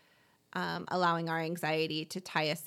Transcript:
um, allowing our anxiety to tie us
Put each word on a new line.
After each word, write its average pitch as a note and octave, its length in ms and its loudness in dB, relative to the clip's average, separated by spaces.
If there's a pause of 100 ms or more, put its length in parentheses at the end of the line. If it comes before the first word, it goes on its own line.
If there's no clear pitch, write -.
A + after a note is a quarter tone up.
(540)
um, F3 340 -2
allowing E3+ 400 4
our E3 120 0
anxiety D#3+ 640 0
to F#3 140 -8
tie D#3 300 0
us D#3 160 -4